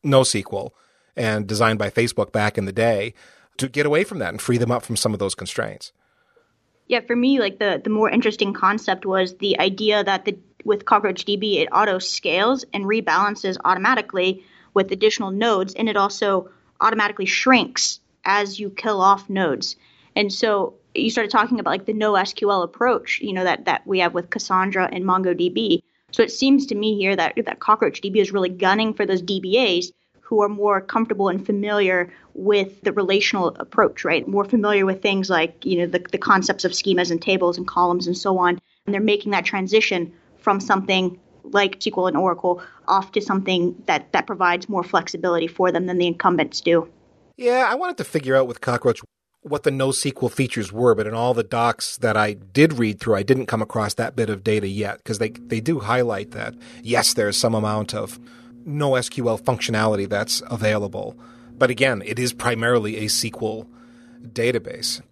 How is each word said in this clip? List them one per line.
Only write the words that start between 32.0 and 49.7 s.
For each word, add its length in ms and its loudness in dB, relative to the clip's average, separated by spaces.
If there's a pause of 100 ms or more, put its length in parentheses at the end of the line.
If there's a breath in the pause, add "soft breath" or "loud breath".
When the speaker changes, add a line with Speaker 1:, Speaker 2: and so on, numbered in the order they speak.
Speaker 2:
with 500 0
the 100 0
relational 540 0 (120)
approach, 460 0
right? 200 0
More 200 0
familiar 400 2
with 160 -2
things 280 0
like, 360 0
you 140 0
know, 80 0
the, 240 -2
the 60 -4
concepts 460 2
of 80 0
schemas 400 0
and 100 -2
tables 360 0
and 100 -6
columns 400 0
and 100 -4
so 200 -2
on. 240 2 (240)
And 80 -2
they're 80 -2
making 300 0
that 120 0
transition 720 0 (240 soft breath)
from 240 0
something 580 0 (240)
like 340 0
S 60 -14
Q 140 -4
L 100 0
and 100 0
Oracle 440 0 (260 loud breath)
off 260 0
to 80 0
something 540 0 (120)
that, 260 -2
that 140 0
provides 420 -2
more 140 -2
flexibility 640 -2
for 240 0
them 160 -2
than 100 -2
the 100 2
incumbents 540 0
do. 260 2 (500)
Speaker 1:
Yeah, 300 2
I 80 0
wanted 220 -4
to 60 -8
figure 320 -2
out 120 4
with 140 -10
Cockroach 400 0 (400)
what 220 -6
the 80 2